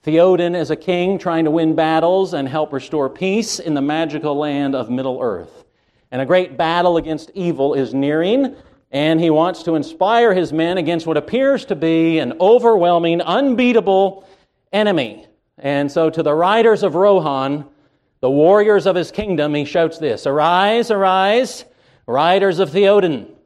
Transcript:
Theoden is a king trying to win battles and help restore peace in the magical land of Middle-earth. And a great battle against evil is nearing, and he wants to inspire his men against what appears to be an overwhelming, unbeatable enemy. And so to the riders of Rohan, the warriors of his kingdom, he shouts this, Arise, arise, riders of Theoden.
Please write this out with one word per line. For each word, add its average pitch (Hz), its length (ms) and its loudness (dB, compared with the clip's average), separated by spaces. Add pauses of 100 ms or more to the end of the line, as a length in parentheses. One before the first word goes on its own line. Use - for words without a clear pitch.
Theoden 175 500 2
is 160 160 -4
a 156 60 -2
king 180 420 -2
trying 165 280 -2
to 151 60 0
win 160 240 0
battles 165 580 0
and 139 140 -4
help 147 260 -4
restore 139 360 -4
peace 190 480 -4
in - 160 -6
the 139 80 -2
magical 151 540 -4
land 143 400 -2
of 123 140 -6
Middle-earth. 123 760 -6 (480)
And 127 100 -6
a 135 60 -4
great 180 300 0
battle 170 400 0
against 156 360 -8
evil 147 400 -2
is 127 200 -2
nearing, 165 640 0 (360)
and 156 280 0
he 165 120 2
wants 170 320 0
to 165 120 -2
inspire 208 580 0
his 175 200 -2
men 165 240 -2
against 165 300 -4
what 156 100 -2
appears 247 480 -2
to 196 100 -4
be 165 440 0
an 127 200 -4
overwhelming, 175 840 4
unbeatable 208 1040 0 (440)
enemy. 170 540 -2 (320)
And 143 340 -4
so 160 200 0
to 160 100 -4
the 147 140 0
riders 214 480 2
of 180 100 -2
Rohan, 151 720 0 (540)
the 127 100 -2
warriors 190 560 4
of 185 100 2
his 175 140 -2
kingdom, 160 460 -2
he 147 100 -2
shouts 160 320 -2
this, 139 300 -4
Arise, 185 640 0
arise, 196 720 0 (400)
riders 170 540 2
of 185 100 0
Theoden. 180 580 2 (180)